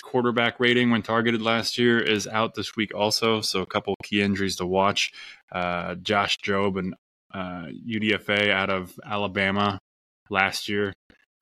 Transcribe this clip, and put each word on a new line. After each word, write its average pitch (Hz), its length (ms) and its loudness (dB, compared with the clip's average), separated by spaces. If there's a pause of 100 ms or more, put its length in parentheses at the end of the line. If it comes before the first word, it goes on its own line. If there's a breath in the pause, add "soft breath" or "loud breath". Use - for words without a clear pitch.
quarterback 120 580 0
rating 120 320 4
when 113 100 4
targeted 113 400 0
last 113 360 0
year, 120 220 4
is 104 280 0
out 110 280 -2
this - 200 -8
week 110 200 -4
also. 107 460 2
So 95 200 -2
a 90 40 -4
couple 101 280 -2 (100)
key 104 180 0
injuries 98 360 0
to 92 80 -4
watch. 95 460 2 (400 loud breath)
Uh, 87 440 -4
Josh 101 500 0
Jobe 98 340 0
and, 90 160 -6 (380)
uh, 90 340 -10 (180)
U 110 140 -4
D 107 140 2
F 95 160 -2
A 104 220 4
out 95 180 2
of 92 360 -4
Alabama 101 720 0 (520)
last 95 400 0
year, 101 240 0 (480 soft breath)